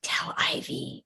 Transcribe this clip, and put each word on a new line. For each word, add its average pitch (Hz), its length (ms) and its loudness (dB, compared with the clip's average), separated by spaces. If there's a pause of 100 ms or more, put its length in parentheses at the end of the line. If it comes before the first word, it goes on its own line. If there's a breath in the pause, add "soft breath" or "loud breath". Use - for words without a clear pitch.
Tell - 360 0
Ivy. - 680 0